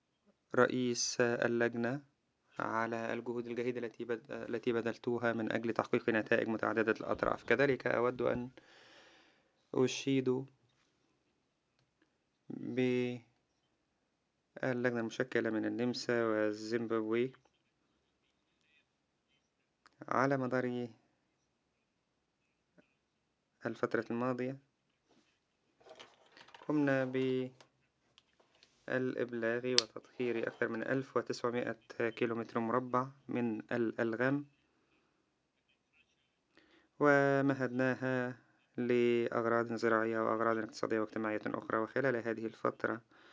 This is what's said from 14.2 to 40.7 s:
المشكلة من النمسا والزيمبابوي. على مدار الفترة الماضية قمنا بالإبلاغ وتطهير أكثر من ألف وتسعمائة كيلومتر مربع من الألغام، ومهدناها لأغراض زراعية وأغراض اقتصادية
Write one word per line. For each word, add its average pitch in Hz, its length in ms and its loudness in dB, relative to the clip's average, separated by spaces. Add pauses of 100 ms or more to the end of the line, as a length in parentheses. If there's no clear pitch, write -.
المشكلة 113 500 0
من 107 160 -2
النمسا 117 600 0
والزيمبابوي. 110 1040 0 (2750)
على 135 300 4
مدار 123 500 0 (2750)
الفترة 113 460 -2
الماضية 127 460 -2 (2000)
قمنا 139 380 2 (1800)
بالإبلاغ 120 840 -2
وتطهير 117 760 -2
أكثر 117 200 -4
من 113 160 -4
ألف 131 340 -2
وتسعمائة 117 600 -4 (220)
كيلومتر 117 600 -2
مربع 123 480 0 (200)
من 120 320 -2
الألغام، 120 880 -2 (2500)
ومهدناها 131 1400 2 (400)
لأغراض 117 960 2
زراعية 113 460 2
وأغراض 113 380 2
اقتصادية 113 420 -2